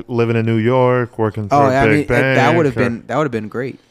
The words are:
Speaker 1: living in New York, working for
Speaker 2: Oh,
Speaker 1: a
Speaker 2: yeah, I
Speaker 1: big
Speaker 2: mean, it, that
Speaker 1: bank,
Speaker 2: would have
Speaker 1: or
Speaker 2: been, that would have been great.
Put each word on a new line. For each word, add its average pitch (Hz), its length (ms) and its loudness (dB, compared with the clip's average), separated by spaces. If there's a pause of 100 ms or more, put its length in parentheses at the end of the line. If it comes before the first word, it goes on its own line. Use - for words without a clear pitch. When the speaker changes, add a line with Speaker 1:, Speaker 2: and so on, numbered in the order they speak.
Speaker 1:
living 117 280 0
in 113 100 0
New 113 120 0
York, 123 640 0
working 107 300 -4
for 139 60 2
Speaker 2:
Oh, 143 120 4
Speaker 1:
a 127 40 2
Speaker 2:
yeah, 135 120 2
I - 20 2
Speaker 1:
big 107 60 4
Speaker 2:
mean, 151 120 2
it, - 40 -8
that 131 280 0
Speaker 1:
bank, 135 220 2
Speaker 2:
would 160 80 2
have 123 120 -2
Speaker 1:
or - 20 -4
Speaker 2:
been, 117 260 -4
that 117 120 -6
would 151 80 0
have 131 60 -6
been 107 160 -6
great. 120 320 -10 (120)